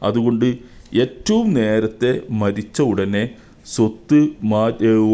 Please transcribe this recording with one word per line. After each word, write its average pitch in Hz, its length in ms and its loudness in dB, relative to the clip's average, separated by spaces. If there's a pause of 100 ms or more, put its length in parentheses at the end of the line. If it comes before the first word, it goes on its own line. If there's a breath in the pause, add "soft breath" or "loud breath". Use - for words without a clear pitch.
അതുകൊണ്ട് 117 440 0 (560 loud breath)
ഏറ്റവും 220 520 -2
നേരത്തെ 110 580 0 (300)
മരിച്ച 101 400 -4
ഉടനെ 101 420 0 (420 loud breath)
സ്വത്ത് - 520 0 (320)
മാ-, 110 360 0
ഏ, 110 40 4 (220)